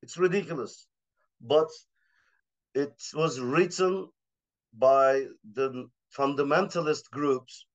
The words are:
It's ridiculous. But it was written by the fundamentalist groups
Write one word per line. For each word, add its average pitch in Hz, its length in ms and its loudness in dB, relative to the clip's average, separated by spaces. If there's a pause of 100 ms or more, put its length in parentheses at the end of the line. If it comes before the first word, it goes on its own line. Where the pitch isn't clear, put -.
It's - 160 -18
ridiculous. 170 680 -2 (540)
But 151 280 2 (1040)
it 139 220 -2 (180)
was 147 260 -2
written 185 680 0 (640)
by 135 540 4 (260)
the 127 360 -6 (260)
fundamentalist 151 960 -2
groups 135 640 -4